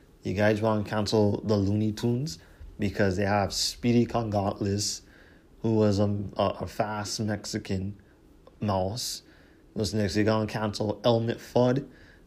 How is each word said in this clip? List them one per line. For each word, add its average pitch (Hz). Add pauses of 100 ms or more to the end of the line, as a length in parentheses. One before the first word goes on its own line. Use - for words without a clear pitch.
(220)
You 107
guys 104
wanna 107
cancel 104
the 107
Looney 104
Tunes 120 (400)
because 101
they 101
have 101
Speedy 120
Gonzales, 101 (600)
who 113
was 104
a, 104 (240)
a, 104 (200)
a 98
fast 104
Mexican 104 (640)
mouse. 98 (520)
What's 104
next? 107
You're 107
gonna 110
cancel 107
Elmer 117
Fudd 127 (400)